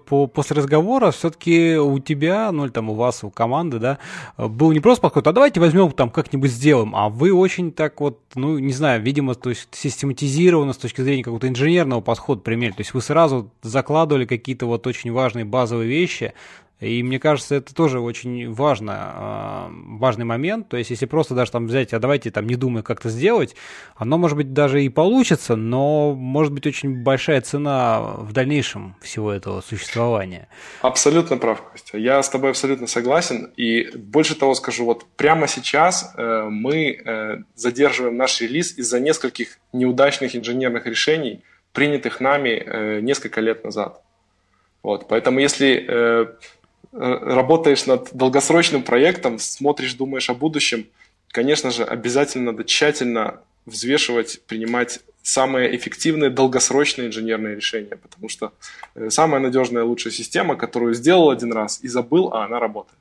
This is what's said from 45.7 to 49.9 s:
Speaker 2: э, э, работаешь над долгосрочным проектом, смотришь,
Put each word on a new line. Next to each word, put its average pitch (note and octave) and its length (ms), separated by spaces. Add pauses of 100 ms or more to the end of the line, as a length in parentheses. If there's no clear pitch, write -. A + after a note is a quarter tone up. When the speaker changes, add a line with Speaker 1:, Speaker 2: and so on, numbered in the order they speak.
Speaker 2:
э, A#2 380 (720)
э, B2 240 (160)
работаешь C#3+ 500
над B2+ 280
долгосрочным C3+ 720
проектом, C3 560
смотришь, C#3 540